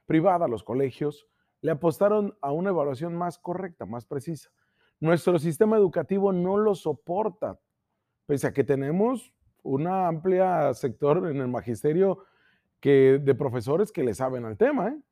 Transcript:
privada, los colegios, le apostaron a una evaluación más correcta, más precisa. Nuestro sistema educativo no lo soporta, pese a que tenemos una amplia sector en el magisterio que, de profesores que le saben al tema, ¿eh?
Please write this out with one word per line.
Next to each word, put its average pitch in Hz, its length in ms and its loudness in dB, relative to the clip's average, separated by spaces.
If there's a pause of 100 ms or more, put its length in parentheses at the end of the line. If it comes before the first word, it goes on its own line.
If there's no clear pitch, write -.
privada, 170 440 2
los 113 140 -4
colegios, 135 640 -4 (360)
le 156 80 -2
apostaron 196 720 0
a 139 100 -4
una 175 160 -2
evaluación 160 480 -2
más 175 220 -6
correcta, 175 480 -10
más 117 180 -10
precisa. 147 460 -10 (520)
Nuestro 170 360 4
sistema 214 400 2
educativo 196 520 2
no 185 280 0
lo 214 160 2
soporta, 160 840 -6 (680)
pese 143 200 0
a 120 60 -4
que 135 120 0
tenemos 160 680 -2 (280)
una 175 460 -2
amplia 170 680 0
sector 147 560 0
en 139 80 -4
el 127 100 -4
magisterio 151 680 -2 (600)
que, 135 380 6
de 139 160 2
profesores 127 580 -2
que 147 120 -4
le 117 80 0
saben 127 320 -6
al 110 140 -8
tema, 233 300 2
¿eh? 302 100 -8 (140)